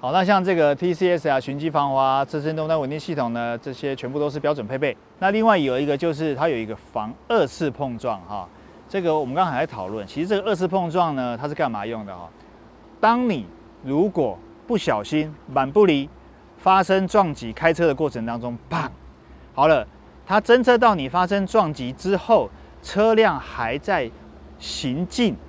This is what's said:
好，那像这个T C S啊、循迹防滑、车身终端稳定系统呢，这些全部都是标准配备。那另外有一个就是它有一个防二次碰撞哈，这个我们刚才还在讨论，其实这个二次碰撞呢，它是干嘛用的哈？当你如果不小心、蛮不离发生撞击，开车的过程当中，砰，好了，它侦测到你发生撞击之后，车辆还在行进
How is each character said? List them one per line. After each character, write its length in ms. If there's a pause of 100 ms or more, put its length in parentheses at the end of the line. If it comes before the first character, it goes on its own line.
好， 100
那 140
像 180
这 140
个 180
T 180
C 240
S 120
啊、 100
循 200
迹 120
防 220
滑、 320
车 160
身 160
终 100
端 140
稳 80
定 100
系 160
统 180
呢， 260
这 140
些 220
全 160
部 80
都 100
是 120
标 120
准 140
配 120
备。 180 (220)
那 120
另 160
外 100
有 220
一 80
个 100
就 180
是 200
它 140
有 80
一 80
个 100
防 380 (160)
二 180
次 240
碰 280
撞 240
哈， 260 (400)
这 140
个 140
我 80
们 100
刚 100
才 80
还 80
在 60
讨 200
论， 200
其 160
实 40
这 140
个 100
二 60
次 100
碰 240
撞 240
呢， 260
它 60
是 80
干 160
嘛 140
用 220
的 100
哈？ 120 (720)
当 300
你 180 (380)
如 240
果 300 (280)
不 120
小 260
心、 280 (140)
蛮 240
不 140
离 240 (480)
发 260
生 240
撞 280
击， 180
开 180
车 160
的 80
过 140
程 160
当 160
中， 160 (140)
砰， 180 (640)
好 160
了， 180 (400)
它 140
侦 240
测 140
到 160
你 120
发 200
生 200
撞 280
击 180
之 240
后， 320 (340)
车 300
辆 260
还 400
在 320 (480)
行 480
进 300 (120)